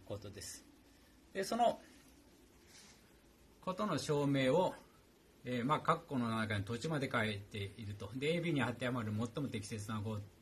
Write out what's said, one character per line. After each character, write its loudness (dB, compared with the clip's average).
こ -6
と -10
で -12
す。 -12
で、 -2
そ -2
の 4
こ -4
と -2
の 2
証 2
明 4
を、 4
え -2
ー、 2
ま 4
あ、 0
括 2
弧 -2
の 2
中 2
に 0
途 -4
中 -4
ま 0
で -2
書 2
い -2
て -10
い -8
る -8
と。 -10
で、 0
エ 0
ー -2
ビ 0
ー 2
に 4
当 2
て -4
は 0
ま 0
る -2
最 -2
も -2
適 -6
切 -6
な -2
語 -4